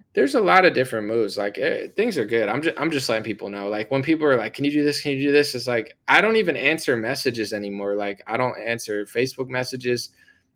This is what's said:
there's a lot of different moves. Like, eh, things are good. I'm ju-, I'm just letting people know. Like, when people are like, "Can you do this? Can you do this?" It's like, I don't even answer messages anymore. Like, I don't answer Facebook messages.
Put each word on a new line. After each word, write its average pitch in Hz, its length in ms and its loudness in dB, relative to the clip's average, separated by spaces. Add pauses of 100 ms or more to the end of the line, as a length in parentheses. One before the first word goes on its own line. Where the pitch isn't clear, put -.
(140)
there's 269 220 2
a 240 60 4
lot 185 240 8
of 151 80 6
different 113 340 0
moves. 107 300 -2
Like, 104 200 -4
eh, 123 380 -2
things 202 220 0
are 117 80 0
good. 110 240 2
I'm 104 120 0
ju-, - 140 -2
I'm 156 160 -2
just 139 160 -2
letting 110 160 0
people 104 260 -8
know. 101 200 -6
Like, 107 220 -4
when 135 120 0
people 151 240 2
are 135 80 6
like, 113 180 0
"Can 139 120 -4
you 143 60 0
do 147 120 2
this? 143 160 0
Can 143 140 -4
you 135 140 -4
do 143 40 2
this?" 143 240 4
It's 120 140 -6
like, 117 260 -2 (140)
I 147 100 8
don't 214 160 4
even 175 220 2
answer 147 400 0
messages 113 560 -2
anymore. 101 420 -4
Like, 101 320 -4
I 107 80 -4
don't 123 240 -2
answer 107 460 -6
Facebook 131 420 -4
messages. 127 640 -4 (460)